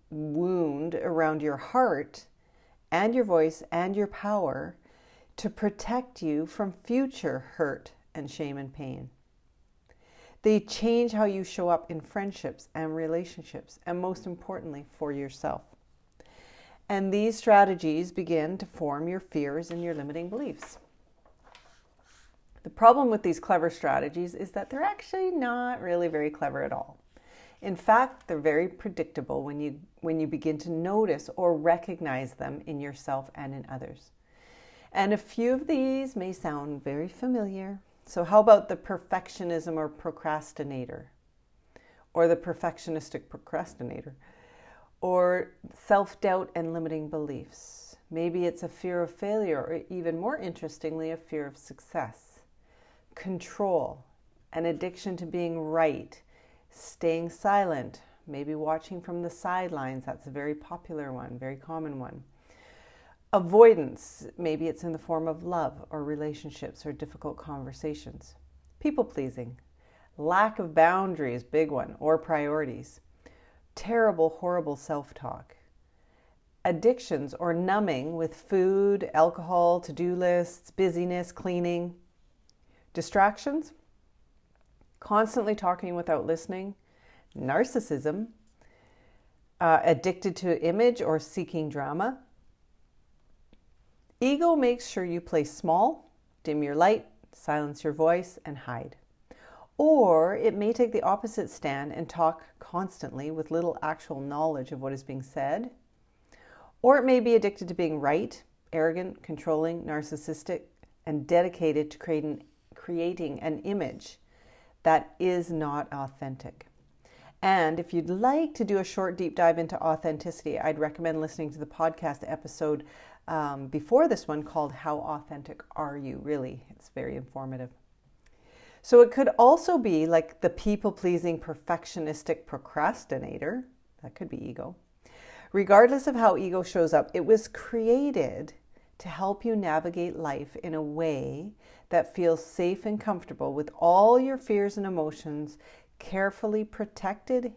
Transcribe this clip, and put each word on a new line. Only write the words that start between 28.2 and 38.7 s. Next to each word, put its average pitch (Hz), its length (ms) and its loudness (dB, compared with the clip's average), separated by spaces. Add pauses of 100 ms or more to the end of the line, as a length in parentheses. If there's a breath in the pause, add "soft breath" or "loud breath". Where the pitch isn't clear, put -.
they're 165 100 -4
very 156 300 2
predictable 151 760 -6
when 143 160 -8
you, 147 220 -6 (220)
when 160 180 -2
you 151 80 -2
begin 151 300 -2
to 170 120 -10
notice 175 640 0
or 175 220 4
recognize 156 800 -2
them 139 320 -10
in 151 120 -8
yourself 135 560 -8
and 139 180 -12
in 139 160 -12
others. - 440 -14 (800 soft breath)
And 196 200 2
a 208 40 2
few 233 360 -2
of 277 140 -2
these 269 480 0
may 185 180 -6
sound 147 520 -6
very 147 240 -4
familiar. 202 720 -4 (240)
So - 180 -2
how 180 160 6
about 214 300 10
the 180 80 -4